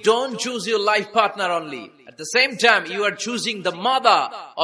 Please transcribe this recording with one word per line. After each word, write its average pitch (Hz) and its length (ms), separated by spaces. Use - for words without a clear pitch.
don't 240 300
choose 226 340
your 214 260
life 202 200
partner 202 360
only। 135 520
At - 60
the 156 240
same 269 120
time, 190 380
you 202 180
are 180 80
choosing 214 360
the 175 120
mother 208 540